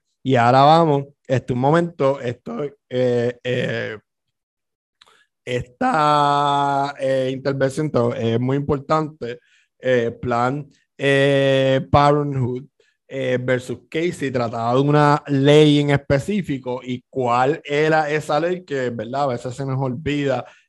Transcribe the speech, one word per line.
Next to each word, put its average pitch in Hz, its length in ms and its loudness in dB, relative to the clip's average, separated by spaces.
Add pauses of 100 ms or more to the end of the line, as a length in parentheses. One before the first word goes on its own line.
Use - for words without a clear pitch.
(220)
Y 131 140 2
ahora 123 260 6
vamos, 151 420 4 (220)
este, 135 260 -2
un 123 80 -2
momento, 143 600 0
esto, 123 440 -8 (240)
eh, 123 560 -2
eh, 120 540 -6 (1500)
esta, 143 1500 0
eh, 135 340 -2
intervención 135 580 -4
to-, 120 240 0
es 117 260 0
muy 127 160 0
importante, 143 840 -4 (400)
eh, 123 320 0
plan, 123 580 -2 (300)
eh, 135 920 2
Parenthood, 143 760 2 (440)
eh, 131 320 -4
versus 123 380 -4 (100)
Casey, 160 440 -4
trataba 120 420 -2
de 131 60 4
una 147 480 4
ley 147 500 6
en 143 120 0
específico, 139 920 -2
y 123 260 -8
cuál 131 560 0
era 156 460 0
esa 151 300 -2
ley 180 240 -4
que, 131 260 -4
¿verdad? 117 340 -6
A - 40 -2
veces 120 260 -8
se 139 100 -10
nos 131 160 -4
olvida, 139 640 -4 (240)